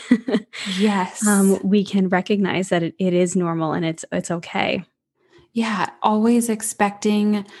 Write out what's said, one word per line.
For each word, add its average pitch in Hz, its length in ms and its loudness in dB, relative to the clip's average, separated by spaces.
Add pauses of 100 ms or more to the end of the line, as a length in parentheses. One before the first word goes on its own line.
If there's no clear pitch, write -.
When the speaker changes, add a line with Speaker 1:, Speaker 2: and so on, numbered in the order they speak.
(100)
Speaker 1:
<laughs> 226 360 0 (300)
Speaker 2:
Yes. 196 500 0
Speaker 1:
Um, 196 360 4
we 196 220 2
can 196 240 0
recognize 185 640 0
that 170 120 2
it, 165 160 -4
it 185 160 0
is 180 220 2
normal 165 360 0
and 170 120 -2
it's, 165 260 -4
it's 180 200 -4
okay. - 540 -4 (680)
Speaker 2:
Yeah. 220 360 -2 (140)
Always 226 460 2
expecting 208 1000 -2 (140)